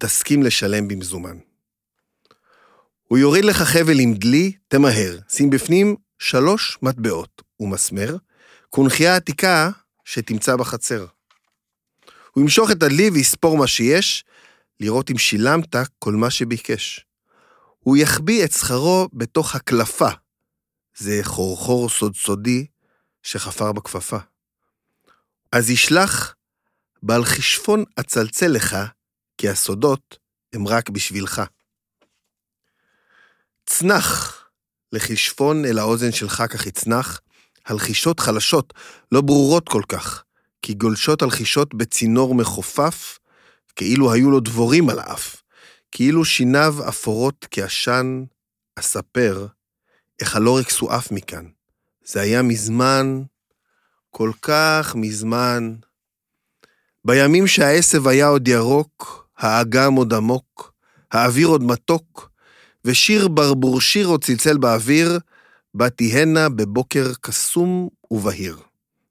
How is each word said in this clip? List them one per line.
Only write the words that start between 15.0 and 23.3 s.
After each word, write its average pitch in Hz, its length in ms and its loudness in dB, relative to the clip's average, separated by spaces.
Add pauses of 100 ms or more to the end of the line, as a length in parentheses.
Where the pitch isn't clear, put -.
אם 120 80 -4
שילמת 135 580 0 (220)
כל 104 140 -4
מה 113 180 0
שביקש. - 760 -6 (720)
הוא 135 180 2
יחביא 156 480 2
את 156 80 -2
שכרו 175 600 0
בתוך 135 420 -4
הקלפה. 120 540 0 (880)
זה 104 260 -4
חורחור 101 640 -2
סוד 104 280 -4
סודי 123 500 -4 (560)
שחפר 104 500 -6